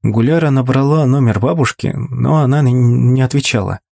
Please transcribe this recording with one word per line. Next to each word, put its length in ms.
Гуляра 480
набрала 560
номер 340
бабушки, 540
но 440
она 220
н-, 100
не 80
отвечала. 600